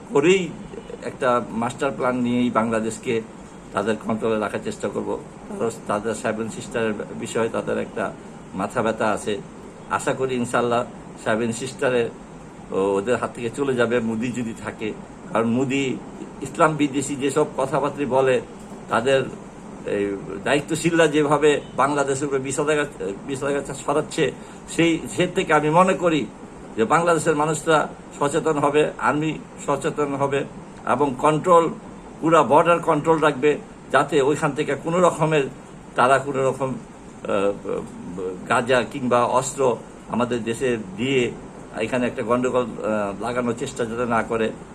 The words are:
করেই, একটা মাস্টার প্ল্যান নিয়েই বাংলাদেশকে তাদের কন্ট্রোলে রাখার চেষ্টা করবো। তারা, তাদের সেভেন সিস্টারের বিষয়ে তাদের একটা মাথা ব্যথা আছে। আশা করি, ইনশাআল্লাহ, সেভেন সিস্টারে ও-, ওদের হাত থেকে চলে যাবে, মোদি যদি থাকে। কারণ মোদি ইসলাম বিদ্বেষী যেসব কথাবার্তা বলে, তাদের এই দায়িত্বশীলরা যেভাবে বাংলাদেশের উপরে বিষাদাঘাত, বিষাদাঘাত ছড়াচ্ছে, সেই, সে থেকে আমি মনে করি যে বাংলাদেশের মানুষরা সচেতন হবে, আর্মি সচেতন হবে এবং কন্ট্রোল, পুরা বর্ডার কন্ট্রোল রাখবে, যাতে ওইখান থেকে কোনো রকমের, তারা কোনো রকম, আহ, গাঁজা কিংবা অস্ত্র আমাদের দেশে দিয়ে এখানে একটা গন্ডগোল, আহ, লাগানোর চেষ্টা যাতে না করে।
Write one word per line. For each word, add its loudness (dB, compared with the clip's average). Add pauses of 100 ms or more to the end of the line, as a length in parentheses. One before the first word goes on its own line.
(120)
করেই, 4 (540)
একটা 0
মাস্টার -2
প্ল্যান 0
নিয়েই 2
বাংলাদেশকে 0 (520)
তাদের 0
কন্ট্রোলে 0
রাখার -2
চেষ্টা -4
করবো। -4 (280)
তারা, -2 (160)
তাদের -2
সেভেন -2
সিস্টারের -2 (280)
বিষয়ে 0
তাদের -2
একটা -4 (420)
মাথা -2
ব্যথা 0
আছে। -2 (520)
আশা 0
করি, -2
ইনশাআল্লাহ, 2 (400)
সেভেন 0
সিস্টারে 0 (600)
ও-, -2
ওদের 2
হাত -2
থেকে -4
চলে 0
যাবে, 2
মোদি -2
যদি -4 (100)
থাকে। -6 (400)
কারণ 2
মোদি 0 (460)
ইসলাম 2
বিদ্বেষী 0
যেসব 2 (100)
কথাবার্তা 0
বলে, 4 (480)
তাদের 4 (640)
এই 0 (280)
দায়িত্বশীলরা 4
যেভাবে 4 (160)
বাংলাদেশের 2
উপরে 0
বিষাদাঘাত, -2 (240)
বিষাদাঘাত -4 (100)
ছড়াচ্ছে, 0 (360)
সেই, 2 (180)
সে 2
থেকে 0
আমি 4
মনে 6
করি 2 (500)
যে 4
বাংলাদেশের 4
মানুষরা 2 (300)
সচেতন 2
হবে, 4
আর্মি 0 (280)
সচেতন 0
হবে 0 (420)
এবং 2
কন্ট্রোল, 6 (520)
পুরা 6
বর্ডার 6
কন্ট্রোল 2
রাখবে, 4 (340)
যাতে 4
ওইখান 2
থেকে -2
কোনো 0
রকমের, 4 (520)
তারা 6
কোনো 0
রকম, 0
আহ, -4 (960)
গাঁজা 4
কিংবা 2
অস্ত্র 2 (320)
আমাদের -2
দেশে 0 (200)
দিয়ে 2 (460)
এখানে 0
একটা -4
গন্ডগোল, 2
আহ, -2
লাগানোর -2
চেষ্টা -4
যাতে -4
না 2
করে। 0 (240)